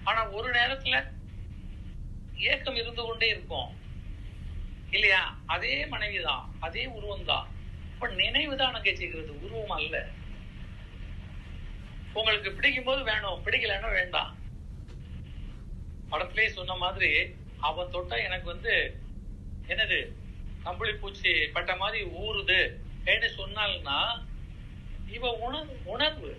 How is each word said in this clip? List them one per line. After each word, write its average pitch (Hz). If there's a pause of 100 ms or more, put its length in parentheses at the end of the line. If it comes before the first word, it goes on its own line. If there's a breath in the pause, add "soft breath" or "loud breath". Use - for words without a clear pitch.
ஆனா 220
ஒரு 226
நேரத்துல 247 (1400)
ஏக்கம் 247
இருந்து 233
கொண்டே 226
இருக்கும், 156 (1080)
இல்லையா? 196 (240)
அதே 240
மனைவிதான், 208 (160)
அதே 160
உருவம்தான். 202 (460)
இப்ப 247
நினைவுதான் 269
அங்கே -
செய்கிறது, 175 (100)
உருவம் 202
அல்ல. 151 (2250)
உங்களுக்கு 214
பிடிக்கும் 262
போது 262
வேணும், 208
பிடிக்கலன்னா 208
வேண்டாம். 185 (1800)
படத்திலே 180
சொன்ன 185
மாதிரி, 180 (500)
"அவன் 175
தொட்டா 180
எனக்கு 180
வந்து 175 (920)
என்னது, 185 (640)
கம்பளி 190
பூச்சி 196 (140)
பட்ட 175
மாதிரி 208
ஊறுது" 190 (440)
என்று 208
சொன்னால்னா, 202 (1120)
இவ 233
உணர்வு, 262
உணர்வு. 277